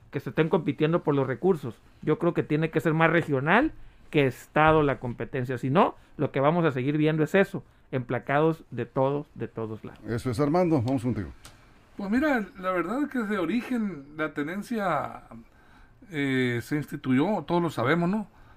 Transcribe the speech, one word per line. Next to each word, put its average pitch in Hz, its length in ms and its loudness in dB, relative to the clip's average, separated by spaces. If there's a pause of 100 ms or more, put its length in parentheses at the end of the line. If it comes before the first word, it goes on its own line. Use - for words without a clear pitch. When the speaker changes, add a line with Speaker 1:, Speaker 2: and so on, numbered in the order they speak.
(120)
Speaker 1:
que 139 100 -4
se - 80 -8
estén 160 200 0
compitiendo 160 540 0
por 151 120 0
los 135 120 0
recursos. 139 480 -2 (280)
Yo 151 160 0
creo 170 140 0
que 151 100 0
tiene 156 260 0
que 160 100 0
ser 160 140 0
más 165 160 4
regional 165 640 2 (380)
que 147 160 4
estado 156 560 2
la 135 160 0
competencia, 123 580 -6
si 135 120 -4
no, 180 260 4 (220)
lo - 140 -2
que 139 80 -2
vamos 165 260 4
a 147 60 4
seguir 131 260 -2
viendo 156 260 2
es 147 120 -2
eso, 190 280 2 (280)
emplacados 139 800 0
de 120 140 -6
todos, 143 500 0
de 117 140 -8
todos 110 340 -8
lados. - 240 -16
Speaker 2:
Eso 120 240 -2
es, 107 80 -4
Armando, 156 420 4
vamos 123 220 -2
contigo. 104 260 -4 (680)
Speaker 3:
Pues 190 120 -6
mira, 254 360 0 (140)
la 185 120 -4
verdad 185 320 -2
es 285 60 -6
que 254 100 -4
de 208 200 -4
origen 196 640 -4 (120)
la 156 160 -4
tenencia, 165 880 -4 (880)
eh, 131 500 0
se 147 140 -4
instituyó, 147 720 0
todos 170 140 2
lo 165 80 0
sabemos, 160 400 0
¿no? 208 180 -2 (300)